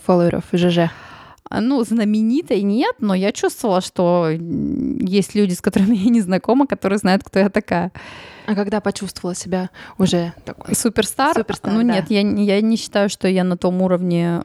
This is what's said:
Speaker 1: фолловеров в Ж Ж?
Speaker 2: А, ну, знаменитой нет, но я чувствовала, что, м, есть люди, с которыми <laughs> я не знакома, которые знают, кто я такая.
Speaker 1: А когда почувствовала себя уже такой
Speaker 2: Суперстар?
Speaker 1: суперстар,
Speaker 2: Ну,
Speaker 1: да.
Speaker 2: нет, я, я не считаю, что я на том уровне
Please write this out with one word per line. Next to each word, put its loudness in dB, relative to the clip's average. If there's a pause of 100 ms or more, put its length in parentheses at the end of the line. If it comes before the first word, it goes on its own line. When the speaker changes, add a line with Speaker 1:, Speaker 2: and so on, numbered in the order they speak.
Speaker 1:
фолловеров 2
в 0
Ж 4
Ж? 2 (600)
Speaker 2:
А, -4
ну, 0
знаменитой 0
нет, 0
но 0
я 0
чувствовала, -2
что, 0
м, -4
есть 0
люди, 2
с -8
которыми 2
<laughs> 0
я 4
не 4
знакома, 2
которые -2
знают, 2
кто 0
я 4
такая. -2 (540)
Speaker 1:
А 0
когда 0
почувствовала -6
себя -4 (280)
уже 0 (120)
такой -8
Speaker 2:
Суперстар? 0
Speaker 1:
суперстар, -4
Speaker 2:
Ну, 2
Speaker 1:
да. 2
Speaker 2:
нет, 0
я, 2
я 2
не 2
считаю, 0
что -4
я 2
на 0
том 0
уровне 0